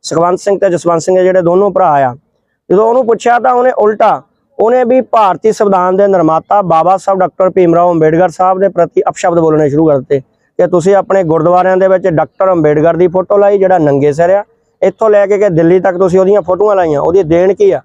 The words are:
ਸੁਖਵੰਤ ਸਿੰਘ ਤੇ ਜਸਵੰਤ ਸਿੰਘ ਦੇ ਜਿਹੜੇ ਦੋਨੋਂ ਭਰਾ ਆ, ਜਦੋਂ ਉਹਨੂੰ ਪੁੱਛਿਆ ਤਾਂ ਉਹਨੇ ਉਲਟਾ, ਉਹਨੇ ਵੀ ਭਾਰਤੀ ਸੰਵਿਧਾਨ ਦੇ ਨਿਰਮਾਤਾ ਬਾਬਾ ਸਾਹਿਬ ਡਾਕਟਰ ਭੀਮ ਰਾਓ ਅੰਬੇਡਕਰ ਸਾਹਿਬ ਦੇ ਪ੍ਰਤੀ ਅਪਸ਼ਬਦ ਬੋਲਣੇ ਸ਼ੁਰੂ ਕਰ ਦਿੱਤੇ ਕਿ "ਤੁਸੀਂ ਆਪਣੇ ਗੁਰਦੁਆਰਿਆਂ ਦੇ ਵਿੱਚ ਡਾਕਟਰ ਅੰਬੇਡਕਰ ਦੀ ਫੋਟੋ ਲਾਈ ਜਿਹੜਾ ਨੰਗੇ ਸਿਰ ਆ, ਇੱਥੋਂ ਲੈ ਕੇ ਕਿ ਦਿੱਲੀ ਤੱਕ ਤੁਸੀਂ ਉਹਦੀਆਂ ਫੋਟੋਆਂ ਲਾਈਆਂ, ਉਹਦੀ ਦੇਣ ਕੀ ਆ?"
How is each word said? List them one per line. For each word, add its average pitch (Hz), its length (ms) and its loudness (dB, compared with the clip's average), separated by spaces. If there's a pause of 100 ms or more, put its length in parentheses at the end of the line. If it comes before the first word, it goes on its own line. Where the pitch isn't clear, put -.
ਸੁਖਵੰਤ 170 360 -2
ਸਿੰਘ 202 200 -2
ਤੇ 196 100 0
ਜਸਵੰਤ 170 320 -2
ਸਿੰਘ 185 160 -2
ਦੇ 185 60 0
ਜਿਹੜੇ 185 180 0
ਦੋਨੋਂ 180 300 0
ਭਰਾ 185 180 -2
ਆ, 139 260 0 (540)
ਜਦੋਂ 208 200 2
ਉਹਨੂੰ 247 160 0
ਪੁੱਛਿਆ 233 340 0
ਤਾਂ 233 140 -2
ਉਹਨੇ 247 180 0
ਉਲਟਾ, 208 500 0 (380)
ਉਹਨੇ 247 240 0
ਵੀ 247 180 0
ਭਾਰਤੀ 214 500 -2
ਸੰਵਿਧਾਨ 190 440 0
ਦੇ 202 120 2
ਨਿਰਮਾਤਾ 170 540 0
ਬਾਬਾ 170 360 0
ਸਾਹਿਬ 196 220 -4
ਡਾਕਟਰ 185 300 -2
ਭੀਮ 170 260 2
ਰਾਓ 175 160 2
ਅੰਬੇਡਕਰ 165 380 0
ਸਾਹਿਬ 185 300 -2
ਦੇ 190 100 0
ਪ੍ਰਤੀ 170 320 -2
ਅਪਸ਼ਬਦ 170 380 -2
ਬੋਲਣੇ 156 300 0
ਸ਼ੁਰੂ 156 180 0
ਕਰ 143 100 2
ਦਿੱਤੇ 135 220 -4 (400)
ਕਿ 180 80 0
"ਤੁਸੀਂ 180 280 0
ਆਪਣੇ 190 280 0
ਗੁਰਦੁਆਰਿਆਂ 175 540 0
ਦੇ 190 100 2
ਵਿੱਚ 190 200 0
ਡਾਕਟਰ 165 440 -2
ਅੰਬੇਡਕਰ 156 440 0
ਦੀ 175 120 0
ਫੋਟੋ 185 300 -2
ਲਾਈ 202 200 2
ਜਿਹੜਾ 185 200 2
ਨੰਗੇ 147 360 0
ਸਿਰ 170 160 0
ਆ, 202 140 0 (380)
ਇੱਥੋਂ 196 280 -2
ਲੈ 202 180 2
ਕੇ 196 100 0
ਕਿ 202 120 0
ਦਿੱਲੀ 170 300 2
ਤੱਕ 185 180 -2
ਤੁਸੀਂ 185 220 0
ਉਹਦੀਆਂ 190 220 2
ਫੋਟੋਆਂ 185 340 -2
ਲਾਈਆਂ, 160 260 0
ਉਹਦੀ 170 220 -2
ਦੇਣ 170 300 0
ਕੀ 196 180 0
ਆ?" 143 140 -4